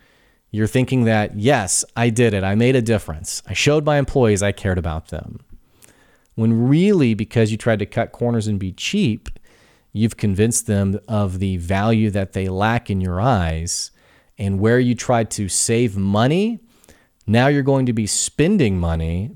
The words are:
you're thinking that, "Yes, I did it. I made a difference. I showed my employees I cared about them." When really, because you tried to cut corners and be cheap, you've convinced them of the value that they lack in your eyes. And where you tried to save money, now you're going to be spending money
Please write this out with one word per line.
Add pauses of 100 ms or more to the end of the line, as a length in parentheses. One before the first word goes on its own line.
(500)
you're
thinking
that,
"Yes, (100)
I
did
it.
I
made
a
difference.
I
showed
my
employees
I
cared
about
them." (960)
When
really,
because
you
tried
to
cut
corners
and
be
cheap, (640)
you've
convinced
them (100)
of
the
value
that
they
lack
in
your
eyes. (480)
And
where
you
tried
to
save
money, (640)
now
you're
going
to
be
spending
money